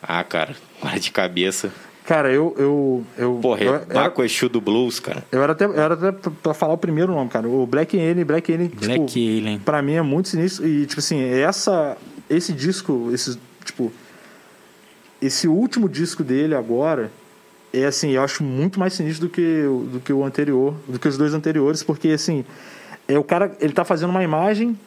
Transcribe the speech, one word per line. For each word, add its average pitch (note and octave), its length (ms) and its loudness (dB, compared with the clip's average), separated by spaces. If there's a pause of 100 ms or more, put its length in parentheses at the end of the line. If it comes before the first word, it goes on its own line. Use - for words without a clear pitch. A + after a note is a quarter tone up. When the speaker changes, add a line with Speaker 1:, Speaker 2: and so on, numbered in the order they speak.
Speaker 1:
Ah, F2 220 -2
cara, - 320 -4 (260)
agora F#2 180 -6
de - 120 -6
cabeça. F#2 600 0 (340)
Speaker 2:
Cara, D3 260 2
eu, D#3 260 2
eu, C#3 460 2 (140)
eu, B2 240 0
Speaker 1:
Porra, A#2 220 2
Speaker 2:
eu C3 120 4
Speaker 1:
é D3+ 40 -2
Baco - 440 0
Exu A#2+ 260 0
do A2+ 120 0
Blues, A#2 380 0
cara. - 320 -8
Speaker 2:
eu C3 120 2
era D3 80 2
até, D#3+ 140 2
eu E3+ 140 0
era D#3 140 2
até F3 200 0
pra, F#3+ 180 -6 (100)
pra D#3+ 120 0
falar D#3 200 2
o F3 40 0
primeiro E3+ 360 0
nome, C3 160 -2
cara. A2+ 180 -2
O B2+ 200 2
Black D3+ 320 0
Alien, E3+ 260 2
Black D#3+ 260 0
Alien, E3+ 220 0
Speaker 3:
Black A2+ 340 0
Speaker 2:
tipo, B2 120 -2 (200)
Speaker 3:
Alien. G#2+ 200 -2
Speaker 2:
pra D3 240 0
mim C#3+ 120 0
é E3 60 2
muito D#3 280 0
sinistro. F3 360 -2
E, D3 220 2
tipo D3+ 120 -8
assim, D3 220 -2
essa, C#3+ 760 0 (340)
esse E3 240 0
disco, C#3 600 -2
esse, B2+ 240 -4 (280)
tipo, A2+ 260 -4 (1300)
esse C3+ 260 0
último G#3 420 2
disco D#3+ 340 -2
dele C#3+ 320 2
agora, A#2+ 560 0 (640)
é C3 120 2
assim, C#3 260 0
eu C3 120 4
acho C#3 200 -2
muito D3 360 0
mais F#3 140 0
sinistro D#3+ 340 -4
do E3+ 60 -6
que E3 320 2
o, C3 140 2 (140)
do B2+ 60 -6
que C#3 140 -4
o C#3 100 2
anterior, C#3 520 0 (120)
do B2+ 120 -6
que - 80 0
os C3+ 100 0
dois D3 160 2
anteriores, D#3 500 0
porque, D#3 260 0
assim, D3+ 360 0 (640)
é C#3 100 4
o D3 60 4
cara, F3 360 2
ele D3 140 0
tá E3+ 100 2
fazendo F3 280 0
uma F#3 120 2
imagem G3+ 640 0